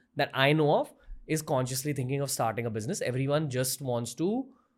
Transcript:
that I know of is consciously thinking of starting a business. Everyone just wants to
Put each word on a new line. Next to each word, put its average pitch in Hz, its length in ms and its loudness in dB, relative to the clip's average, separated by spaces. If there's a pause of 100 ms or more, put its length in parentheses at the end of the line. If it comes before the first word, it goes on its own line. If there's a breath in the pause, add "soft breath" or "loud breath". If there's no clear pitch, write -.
(160 soft breath)
that 143 180 0
I 135 200 6
know 156 260 4
of 196 140 -6 (340 soft breath)
is 156 140 0
consciously 131 520 -2
thinking 131 280 -2
of 139 80 -2
starting 117 360 0
a 120 40 -2
business. 110 320 -4
Everyone 135 480 0
just 127 320 -2
wants 120 340 -2
to 220 300 0 (320 soft breath)